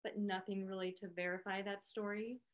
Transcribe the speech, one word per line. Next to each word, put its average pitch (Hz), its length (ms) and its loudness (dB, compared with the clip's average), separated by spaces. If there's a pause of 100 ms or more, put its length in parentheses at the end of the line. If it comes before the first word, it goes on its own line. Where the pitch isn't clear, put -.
but - 160 -2
nothing 196 480 2
really 185 240 0
to 185 240 -6
verify 185 480 0
that 202 200 -2
story. 214 540 -2 (160)